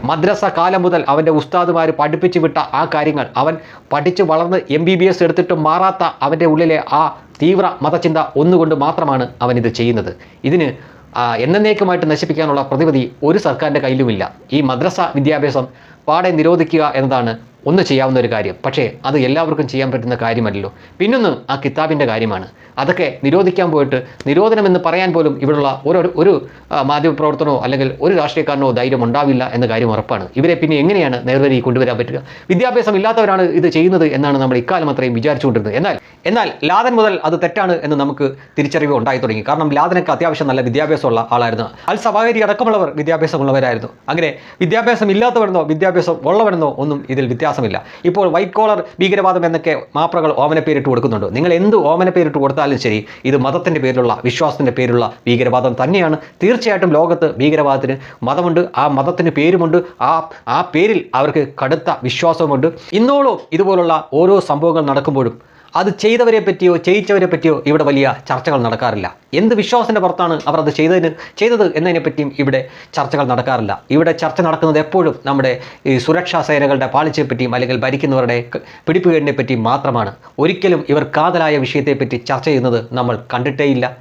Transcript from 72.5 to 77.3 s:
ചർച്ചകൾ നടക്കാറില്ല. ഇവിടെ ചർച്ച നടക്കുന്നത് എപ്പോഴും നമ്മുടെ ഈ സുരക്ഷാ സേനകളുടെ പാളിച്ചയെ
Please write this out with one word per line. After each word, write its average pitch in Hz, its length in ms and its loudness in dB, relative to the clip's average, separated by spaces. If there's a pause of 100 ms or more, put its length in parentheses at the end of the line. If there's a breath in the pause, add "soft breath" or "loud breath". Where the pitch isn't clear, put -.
ചർച്ചകൾ 143 360 0
നടക്കാറില്ല. 120 420 -2 (220)
ഇവിടെ 160 260 4
ചർച്ച 156 260 -2
നടക്കുന്നത് 156 360 2
എപ്പോഴും 175 300 0 (140)
നമ്മുടെ 135 240 0 (400 loud breath)
ഈ 131 140 2
സുരക്ഷാ 170 420 0
സേനകളുടെ 139 480 2
പാളിച്ചയെ 151 360 0